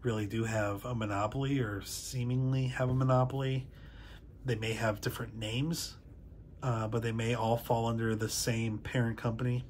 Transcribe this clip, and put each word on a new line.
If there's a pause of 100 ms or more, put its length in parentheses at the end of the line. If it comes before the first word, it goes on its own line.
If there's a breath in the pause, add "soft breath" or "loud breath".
really
do
have
a
monopoly
or
seemingly
have
a
monopoly. (800 loud breath)
They
may
have
different
names, (640)
uh,
but
they
may
all
fall
under
the
same
parent
company.